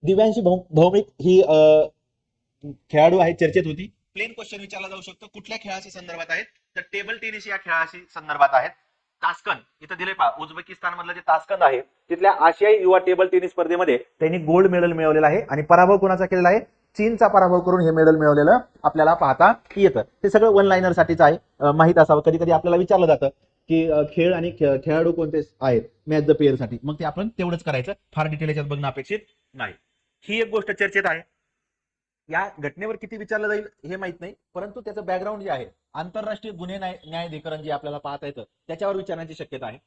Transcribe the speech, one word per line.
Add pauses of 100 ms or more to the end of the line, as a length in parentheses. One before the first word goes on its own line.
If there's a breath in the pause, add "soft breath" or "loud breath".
दिव्यांशी
भौ-,
भौमिक
ही,
अ, (1040)
खेळाडू
आहे,
चर्चेत
होती. (200)
प्लेन
क्वेश्चन
विचारला
जाऊ
शकतो,
कुठल्या
खेळाशी
संदर्भात
आहे, (320)
तर
टेबल
टेनिस
या
खेळाशी
संदर्भात
आहेत. (540)
तास्कन (260)
इथं
दिले
पहा,
उझबेकिस्तान
मधलं
जे
तास्कन
आहे,
तिथल्या
आशियाई
युवा
टेबल
टेनिस
स्पर्धेमध्ये
त्यांनी
गोल्ड
मेडल
मिळवलेलं
आहे
आणि
पराभव
कोणाचा
केलेला
आहे, (380)
चीनचा
पराभव
करून
हे
मेडल
मिळवलेलं (240)
आपल्याला
पाहता (220)
येतं.
हे
सगळं
वन
लाइनर
साठीच
आहे, (220)
अ,
माहित
असावं.
कधी
कधी
आपल्याला
विचारलं
जातं (380)
की,
अ, (120)
खेळ
आणि
खे-,
खेळाडू
कोणते (200)
आहेत (260)
मॅच
द
पेअर
साठी,
मग
ते
आपण
तेवढंच
करायचं, (220)
फार
डिटेल
याच्यात
बघणं
अपेक्षित (340)
नाही. (480)
ही
एक
गोष्ट
चर्चेत
आहे. (1120)
या (100)
घटनेवर
किती
विचारलं
जाईल (200)
हे
माहित
नाही, (200)
परंतु
त्याचं
बॅकग्राऊंड
जे
आहे, (280)
आंतरराष्ट्रीय
गुन्हे
न्याय, (100)
न्यायाधिकरण
जे
आपल्याला
पाहता
येतं, (240)
त्याच्यावर
विचारण्याची
शक्यता
आहे.